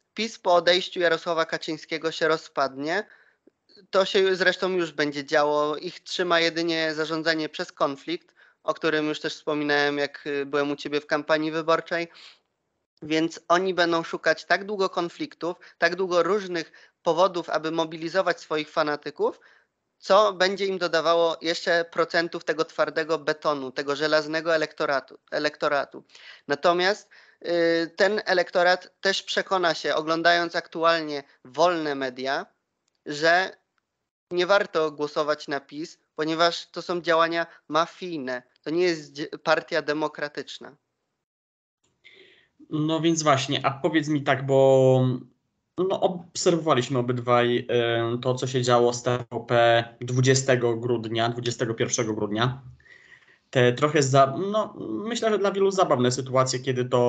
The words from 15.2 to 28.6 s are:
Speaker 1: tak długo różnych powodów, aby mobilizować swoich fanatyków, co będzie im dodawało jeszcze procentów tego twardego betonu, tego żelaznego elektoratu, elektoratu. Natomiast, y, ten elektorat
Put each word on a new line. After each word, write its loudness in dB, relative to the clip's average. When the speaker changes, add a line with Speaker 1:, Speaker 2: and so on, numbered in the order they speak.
Speaker 1:
tak 2
długo 0
różnych -4
powodów, 0
aby -2
mobilizować -2
swoich -6
fanatyków, -4
co 4
będzie 0
im -2
dodawało 2
jeszcze 0
procentów -2
tego -2
twardego -2
betonu, -4
tego -4
żelaznego 0
elektoratu, -4
elektoratu. -2
Natomiast, 0
y, 0
ten 2
elektorat 0